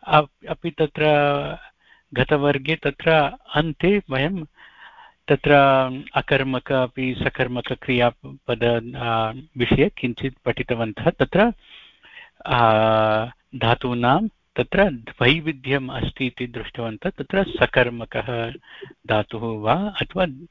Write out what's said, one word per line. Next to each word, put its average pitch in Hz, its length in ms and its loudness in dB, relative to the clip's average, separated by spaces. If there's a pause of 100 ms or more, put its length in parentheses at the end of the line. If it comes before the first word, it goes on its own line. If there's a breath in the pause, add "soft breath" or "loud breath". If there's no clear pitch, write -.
अ-, 151 200 4 (220)
अपि 165 220 -6
तत्र 151 360 -2 (1080 soft breath)
गतवर्गे 139 640 0
तत्र 151 600 0 (200)
अन्ते 170 540 0
वयं 151 340 -2 (840 loud breath)
तत्र 143 240 2 (640)
अकर्मक 131 580 -2
अपि 131 460 -2
सकर्मकक्रियापद, 120 1800 -2
अ, 113 360 -2 (260)
विषये 127 400 2
किञ्चित् - 460 -6
पठितवन्तः। 117 680 -2
तत्र, 196 420 2 (960 loud breath)
अ, 110 840 4 (240)
धातूनां 120 720 2
तत्र - 640 0
द्वैविध्यम् 135 1000 -2
अस्ति 131 360 -6
इति 123 200 -6
दृष्टवन्तः, 117 640 -8
तत्र - 340 -2
सकर्मकः 117 1080 -2 (540 loud breath)
धातुः 110 360 -2
वा 110 300 -2
अथवा 185 540 -2 (240)